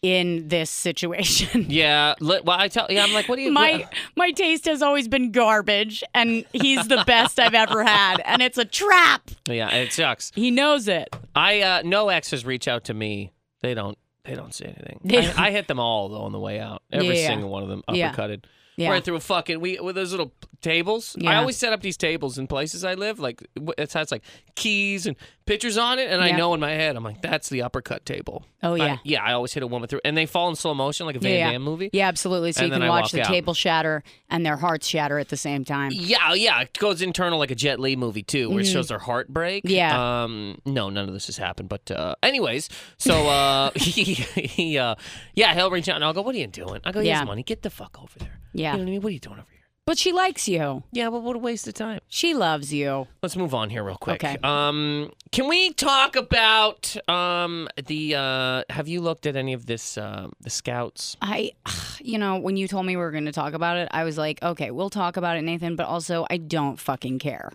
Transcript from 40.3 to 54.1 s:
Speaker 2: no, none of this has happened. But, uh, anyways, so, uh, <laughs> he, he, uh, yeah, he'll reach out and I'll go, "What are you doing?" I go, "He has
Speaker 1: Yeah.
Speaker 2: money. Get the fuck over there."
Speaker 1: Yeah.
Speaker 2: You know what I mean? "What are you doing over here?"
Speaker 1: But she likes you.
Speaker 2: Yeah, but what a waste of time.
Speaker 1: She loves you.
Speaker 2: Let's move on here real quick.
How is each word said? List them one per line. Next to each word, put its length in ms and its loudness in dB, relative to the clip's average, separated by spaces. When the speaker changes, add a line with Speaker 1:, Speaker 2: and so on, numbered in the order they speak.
Speaker 2:
no, 240 -2
none 160 -4
of 80 -8
this 120 -8
has 100 -10
happened. 320 -6
But, 240 -10
uh, 320 -4
anyways, 460 0
so, 300 4
uh, 440 4
<laughs> 40 -6
he, 380 0
he, 640 -2
uh, 180 0
yeah, 200 4
he'll 160 2
reach 180 -2
out 60 0
and 100 -2
I'll 100 0
go, 80 -2
"What 120 -4
are 40 -4
you 100 -4
doing?" 360 -10
I 60 -4
go, 100 -4
"He 100 2
has 100 2
Speaker 1:
Yeah. 40 -2
Speaker 2:
money. 200 -6
Get 180 -8
the 80 -6
fuck 320 -18
over 160 -20
there." 220 -14
Speaker 1:
Yeah. 160 -2
Speaker 2:
You 60 -2
know 60 -4
what 40 -4
I 40 -4
mean? 100 -4
"What 80 -4
are 40 -4
you 40 -8
doing 220 -16
over 100 -20
here?" 100 -20
Speaker 1:
But 120 0
she 140 2
likes 360 0
you. 440 0
Speaker 2:
Yeah, 180 -2
but 120 -6
what 140 -4
a 20 -6
waste 300 -4
of 60 -12
time. 240 -8
Speaker 1:
She 240 0
loves 400 0
you. 340 0
Speaker 2:
Let's 140 -4
move 160 -2
on 160 -2
here 160 -4
real 120 -6
quick. 280 -4